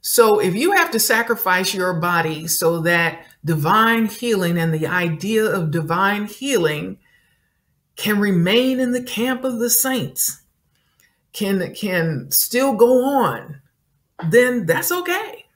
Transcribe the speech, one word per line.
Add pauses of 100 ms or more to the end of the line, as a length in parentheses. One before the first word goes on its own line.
So
if
you
have
to
sacrifice
your
body
so
that (200)
divine
healing
and
the
idea
of
divine
healing (960)
can
remain
in
the
camp
of
the
saints, (880)
can,
can
still
go
on, (680)
then
that's
okay.